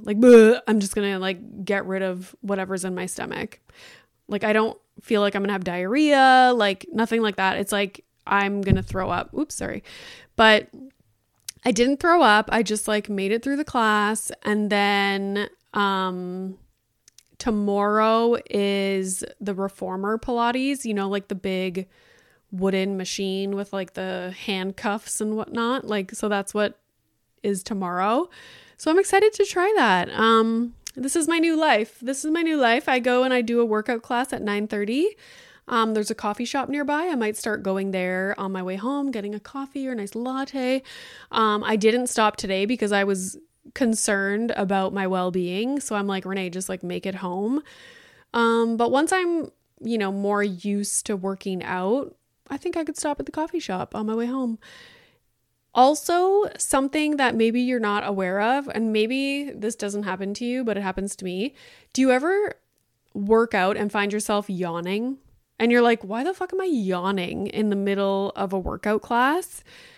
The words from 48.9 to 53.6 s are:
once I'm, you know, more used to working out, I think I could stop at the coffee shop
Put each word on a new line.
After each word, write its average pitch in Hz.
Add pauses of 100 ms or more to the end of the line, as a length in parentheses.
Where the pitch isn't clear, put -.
once 302
I'm, 349 (320)
you 226
know, 196
more 202
used 202
to 214
working 190
out, 196 (320)
I 277
think 349
I 320
could 302
stop 294
at 277
the 294
coffee -
shop -